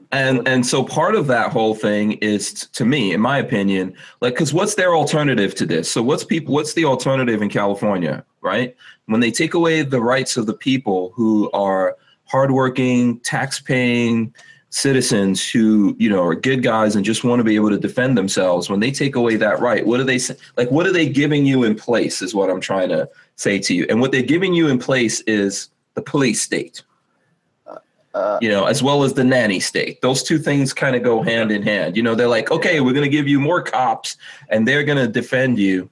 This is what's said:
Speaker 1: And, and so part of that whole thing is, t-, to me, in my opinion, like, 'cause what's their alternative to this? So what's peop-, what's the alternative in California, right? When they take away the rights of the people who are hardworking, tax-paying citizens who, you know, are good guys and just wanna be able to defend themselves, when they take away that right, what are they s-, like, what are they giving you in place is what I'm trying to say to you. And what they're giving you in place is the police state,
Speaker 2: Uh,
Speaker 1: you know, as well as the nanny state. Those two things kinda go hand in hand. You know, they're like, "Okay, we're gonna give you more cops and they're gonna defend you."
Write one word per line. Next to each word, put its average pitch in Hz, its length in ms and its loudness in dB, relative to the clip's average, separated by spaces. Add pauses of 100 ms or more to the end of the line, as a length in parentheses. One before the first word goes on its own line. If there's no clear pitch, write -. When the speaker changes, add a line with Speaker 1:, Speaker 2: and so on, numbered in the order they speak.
(100)
Speaker 1:
And, 131 380 0
and 127 180 2
so 135 160 0
part 170 320 -2
of 160 140 0
that 113 240 0
whole 110 240 0
thing 104 380 0
is, 104 400 -2
t-, - 180 -12
to - 120 -4
me, 113 280 0
in 92 80 0
my 135 180 0
opinion, 98 560 -2 (260)
like, 123 140 -2
'cause 143 180 -2
what's 202 220 0
their 180 220 2
alternative 143 600 0
to 87 100 -4
this? 80 220 -2
So 120 140 -2
what's 143 220 0
peop-, 160 240 -4
what's 151 260 -2
the 165 120 0
alternative 131 540 0
in 104 100 -2
California, 101 760 -2 (160)
right? 117 340 -2 (320)
When 110 140 0
they 117 100 2
take 160 240 -2
away 165 280 2
the 135 180 -2
rights 127 360 0
of 113 100 -2
the 110 80 -2
people 101 600 -2
who 110 380 2
are 95 440 0 (280)
hardworking, 127 960 2
tax-paying 120 1120 -2 (380)
citizens 123 800 0
who, 107 480 4
you 113 100 2
know, 95 160 2
are 82 120 2
good 135 260 0
guys 110 340 2
and 98 80 0
just 110 200 -2
wanna 120 200 2
be 110 120 2
able 107 140 2
to 101 80 0
defend 123 380 0
themselves, 92 540 0
when 101 100 -2
they 120 100 0
take 139 260 -2
away 117 200 2
that 104 240 0
right, 113 260 0
what 123 140 2
are 135 40 0
they 135 120 0
s-, - 140 -4 (260)
like, 123 140 0
what 165 160 2
are 185 60 0
they 165 160 2
giving 143 380 2
you 131 180 2
in 107 120 2
place - 460 -2
is 95 120 -6
what 95 160 0
I'm 92 100 -2
trying 95 280 -2
to 85 200 -2 (280)
say 101 240 -2
to - 140 -2
you. 85 140 0
And 110 120 2
what 131 120 2
they're 131 100 2
giving 175 320 0
you 165 140 2
in 127 100 2
place 123 440 0
is 101 460 -2 (260)
the - 80 -8
police - 400 0
state, - 400 -8 (1300)
Speaker 2:
Uh, 101 300 -2
Speaker 1:
you 113 60 0
know, 101 160 2
as 139 180 0
well 143 220 2
as 127 100 0
the 131 80 0
nanny 117 380 2
state. - 420 -6
Those 135 220 0
two 165 140 0
things 143 340 0
kinda 131 260 0
go 117 240 0
hand 113 300 0
in 101 100 -2
hand. 98 340 0
You 113 60 0
know, 113 140 2
they're 120 100 2
like, 117 240 0
"Okay, 165 300 0
we're 127 120 2
gonna 143 160 0
give 143 200 0
you 143 100 4
more 160 240 0
cops - 540 -2 (320)
and 110 180 2
they're 143 160 2
gonna 143 240 0
defend 123 540 0
you." 95 320 0